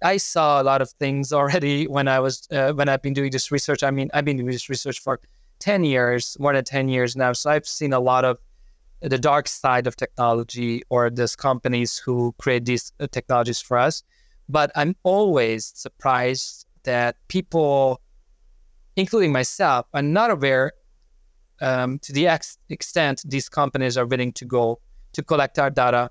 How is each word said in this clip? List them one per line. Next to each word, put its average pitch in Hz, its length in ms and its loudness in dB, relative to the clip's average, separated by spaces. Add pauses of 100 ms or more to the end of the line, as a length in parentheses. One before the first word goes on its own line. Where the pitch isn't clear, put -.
I 190 140 2
saw 147 440 2
a - 20 2
lot 135 180 4
of 127 80 -4
things 139 420 -4
already 143 560 2
when 139 200 0
I 131 120 4
was, 131 320 -2
uh, 139 220 2
when 143 160 0
I've 135 140 0
been 135 100 -2
doing 139 180 -2
this 131 200 -4
research. 143 320 0
I 135 80 2
mean, 135 220 -2
I've 147 120 0
been 143 120 0
doing 123 120 -4
this 123 180 -6
research 135 320 -6
for 131 200 -4 (400)
ten 196 240 0
years, 123 560 0
more 143 140 2
than 135 100 2
ten 135 260 -2
years 123 260 0
now. 127 180 0
So 147 180 -2
I've 151 160 0
seen 143 260 -4
a 127 60 4
lot 127 260 4
of 123 140 0 (640)
the 131 160 0
dark 143 300 2
side 127 400 0
of 123 80 -4
technology 117 960 -2
or 120 200 2
these 120 260 -2
companies 123 600 -2
who 120 420 -2
create 120 260 0
these, 123 340 -2
uh, 147 120 -4
technologies 120 500 -2
for 123 160 -2
us. 139 260 0 (460)
But 147 260 0
I'm 147 280 0
always 156 720 2
surprised - 880 -4 (180)
that 120 320 0 (120)
people, 143 760 0 (920)
including 190 360 2
myself, 143 640 0
are 143 80 -2
not 196 300 2
aware, 135 420 0 (880)
um, 131 380 -2
to - 120 -16
the 147 160 2
ex-, - 300 0 (120)
extent 151 540 -2
these 135 240 -4
companies 131 500 -2
are 123 80 2
willing 123 280 -2
to - 120 -14
go 117 340 0 (340)
to 156 100 -6
collect 143 360 0
our 139 100 2
data, 123 400 2